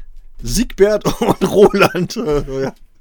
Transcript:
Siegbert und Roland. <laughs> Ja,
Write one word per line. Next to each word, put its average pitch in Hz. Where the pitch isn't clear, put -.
Siegbert 196
und 190
Roland. 180
<laughs> -
Ja, 135